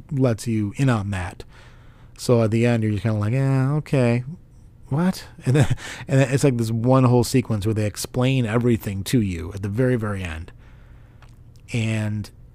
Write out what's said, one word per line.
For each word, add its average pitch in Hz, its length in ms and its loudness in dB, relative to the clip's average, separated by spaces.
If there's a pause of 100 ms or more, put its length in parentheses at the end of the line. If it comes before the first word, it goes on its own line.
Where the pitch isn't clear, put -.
lets 127 380 0
you 107 300 -2
in 139 120 2
on 101 200 0
that. 90 340 -6 (760)
So 117 260 2
at 107 80 0
the 117 160 2
end, 117 160 2
you're 107 80 0
just 101 100 -2
kinda 107 160 0
like, 104 160 -2
"Yeah, 135 440 0
okay, 123 460 0 (680)
what?" 175 360 -2 (100)
<laughs> - 100 -10
And 127 100 2
then, 147 200 4 (320)
and 135 120 2
then 127 120 2
it's 139 120 2
like 131 140 4
this 113 120 -2
one 123 340 4
whole 120 200 6
sequence 113 420 0
where 110 80 0
they 107 140 -2
explain 127 580 0
everything 107 600 0
to 123 160 2
you 85 320 -4
at 98 100 -10
the 104 60 -4
very, 127 260 0
very 104 280 -4
end. 82 280 -10 (1200)
And 110 560 -2 (260)